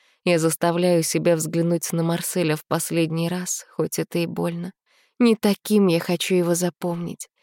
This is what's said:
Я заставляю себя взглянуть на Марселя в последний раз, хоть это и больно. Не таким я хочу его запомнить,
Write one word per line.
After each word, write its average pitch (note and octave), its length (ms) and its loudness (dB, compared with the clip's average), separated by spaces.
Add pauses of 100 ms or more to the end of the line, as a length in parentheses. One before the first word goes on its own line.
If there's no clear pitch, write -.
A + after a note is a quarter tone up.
(240)
Я F3 160 4
заставляю E3+ 640 2
себя E3 320 2
взглянуть E3 560 -2
на E3 100 -2
Марселя E3+ 540 -2
в D#3 100 -12
последний E3 640 -2
раз, F3+ 380 -6 (100)
хоть - 240 -4
это E3 200 -4
и E3+ 60 0
больно. E3+ 460 -6 (480)
Не A#3 160 6
таким G#3 520 2
я E3+ 120 4
хочу F3 360 -2
его F3 200 2
запомнить, F3 720 -6 (140)